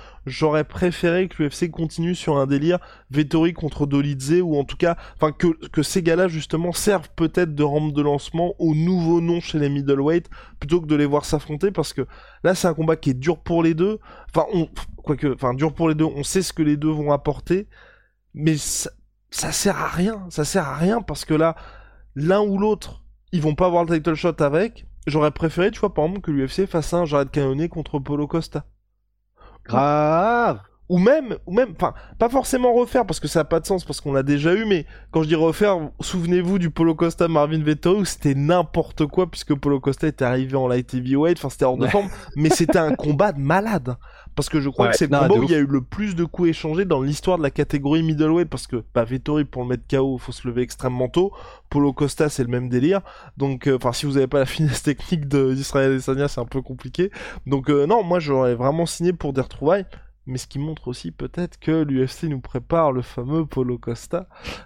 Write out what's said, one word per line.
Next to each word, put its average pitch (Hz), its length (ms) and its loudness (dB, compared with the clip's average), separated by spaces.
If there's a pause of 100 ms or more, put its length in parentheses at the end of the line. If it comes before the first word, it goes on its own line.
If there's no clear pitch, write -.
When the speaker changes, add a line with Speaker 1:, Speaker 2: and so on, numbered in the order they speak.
(260)
Speaker 1:
j'aurais 151 380 2
préféré 180 640 0
que - 160 -2
l'U 147 60 0
F - 40 -14
C 175 160 -2
continue 165 460 -4
sur 156 220 0
un 135 100 2
délire 151 320 2 (320)
Vettori 156 400 2
contre 151 340 -4
Dolidze, 143 560 0
ou 160 160 0
en 143 60 2
tout - 140 -8
cas, 170 180 2 (200)
enfin, 156 180 0
que, - 140 2 (200)
que - 160 0
ces 185 180 0
gars-là, 170 280 4
justement, 165 420 -4
servent 185 460 0
peut-être 165 360 0
de 147 100 2
rampe 151 280 0
de 143 100 0
lancement 147 580 0
aux 165 140 2
nouveaux 170 460 2
noms 170 220 0
chez - 180 -4
les 147 80 2
middleweight, 143 600 0 (320)
plutôt 165 180 2
que 156 80 -10
de 151 80 2
les 147 100 4
voir 143 200 0
s'affronter, 151 440 -2
parce 180 220 -4
que 131 160 -6 (380)
là, 180 100 4
c'est 180 140 2
un 165 40 -2
combat 160 220 0
qui 156 140 -2
est 131 40 2
dur 139 260 -2
pour 170 220 0
les 165 120 4
deux. 196 260 0 (340)
Enfin, 160 200 0
on, 165 160 0 (340)
quoique, 139 300 -2
enfin, 123 200 -2
dur 143 200 -2
pour 165 160 2
les 156 60 2
deux, 156 100 2
on 139 180 -4
sait 190 200 -2
ce - 100 -8
que 165 100 0
les 147 140 2
deux 156 140 0
vont 151 200 -2
apporter, 160 560 -2 (640)
mais 156 220 0
ça, - 340 -6 (420)
ça 156 200 -6
sert 185 260 0
à 151 120 -4
rien, 190 400 -2
ça 151 160 -4
sert 175 200 0
à 135 120 -6
rien, 196 240 2
parce 151 240 -10
que - 80 0
là, 156 240 2 (580)
l'un 170 260 2
ou 202 160 0
l'autre, 208 460 -2 (300)
ils 175 80 0
vont 151 120 2
pas 175 120 2
avoir 175 180 4
le 165 100 0
title 160 220 0
shot 160 260 0
avec. 160 440 0 (220)
J'aurais 151 220 2
préféré, 170 400 0
tu 226 100 -14
vois, 202 140 0
par 151 120 0
exemple, 185 160 -4
que 170 100 -6
l'U 139 160 0
F 131 60 -8
C 190 120 0
fasse 165 300 -2
un 175 100 2
Jared 143 240 0
Cannonier 143 400 0
contre 156 300 -6
Paulo 147 260 -4
Costa. 160 400 -6 (1000)
Speaker 2:
Grave. 151 1000 2 (260)
Speaker 1:
Ou 175 120 2
même, 247 380 4 (100)
ou 170 60 -8
même, 220 220 2
enfin, 151 200 -2 (240)
pas 233 100 4
forcément 254 440 2
refaire, 240 340 2
parce 170 120 -4
que - 80 -6
ça - 120 2
a 151 40 2
pas 165 160 0
de 156 60 -12
sens, 190 200 -2
parce - 160 -10
qu'on 139 120 -4
l'a 135 80 4
déjà 147 320 2
eu, 220 120 0
mais 190 200 2 (240)
quand 160 140 2
je 156 40 -2
dis 160 80 2
refaire, 165 540 2 (100)
souvenez-vous 175 600 0
du 175 100 0
Paulo 165 240 2
Costa 165 340 2
Marvin 156 360 2
Vettori, 160 380 2
où 185 40 0
c'était - 300 0
n'importe 156 720 0
quoi, 185 220 0
puisque - 260 -2
Paulo 139 240 0
Costa 139 280 -2
était 143 180 -2
arrivé 131 300 0
en 131 120 2
light 123 260 -2
heavyweight, 139 460 2
enfin, 139 100 -6
c'était - 160 0
hors 127 120 2
de 135 80 2
Speaker 2:
Ouais. 170 40 2
Speaker 1:
forme, 202 180 2 (280)
mais 151 160 4
c'était 170 260 4
un 156 160 2
combat 151 380 2
de 143 80 -6
malade. 151 580 0 (380)
Parce 147 140 -4
que 160 100 2
je 143 100 0
crois 123 180 2
Speaker 2:
Ouais, 117 40 4
Speaker 1:
que 110 60 2
c'est 165 80 2
le 143 80 2
Speaker 2:
non, 143 80 4
Speaker 1:
combat 175 140 6
Speaker 2:
de 220 40 4
Speaker 1:
où 214 60 2
il 170 60 2
y 165 40 4
a - 20 4
Speaker 2:
ouf. 147 60 4
Speaker 1:
eu 139 80 0
le 135 100 2
plus 202 320 -6
de 170 120 -2
coups 170 240 0
échangés 160 360 -2
dans 156 160 2
l'histoire 147 380 0
de 160 40 -2
la 139 60 2
catégorie 147 540 0
middleweight, 160 460 2
parce - 180 -10
que, 117 160 -4 (100)
bah, 117 120 2
Vettori, 139 400 -2
pour 127 180 -8
le 123 60 -6
mettre 123 180 -4
K - 80 -2
O, 135 240 0
faut 123 140 -12
se - 140 -10
lever 120 140 -2
extrêmement 123 460 -4
tôt. 180 260 0 (380)
Paulo 143 220 2
Costa, 147 360 0
c'est - 140 -2
le 120 60 -4
même 123 200 -4
délire. 147 320 2 (360)
Donc, 139 300 -2
euh, 135 100 4
enfin, 123 140 0
si 123 140 -6
vous 139 120 0
avez 135 100 4
pas 143 120 2
la 135 60 2
<laughs> - 0 -
finesse 139 380 0
technique 147 440 -2
de 135 260 2
Israel 135 400 0
Adesanya, 135 340 -2
c'est - 140 -6
un 120 40 -4
peu 131 160 -6
compliqué. 131 480 -4 (380)
Donc, 135 240 0
euh, 143 160 4
non, 220 160 4
moi, 180 160 0
j'aurais 135 340 2
vraiment 139 320 0
signé 170 280 -2
pour 151 200 -4
des 131 80 0
retrouvailles. 175 440 0 (420)
Mais 127 120 -6
ce - 80 -14
qui - 100 -12
montre 151 300 -8
aussi 123 240 -10
peut-être - 480 -8
que 160 240 0
l'U 131 240 0
F - 20 -4
C - 180 -8
nous 139 140 -4
prépare 151 500 0
le 127 120 -2
fameux 143 420 -4
Paulo 127 320 -2
Costa 120 500 -8 (380)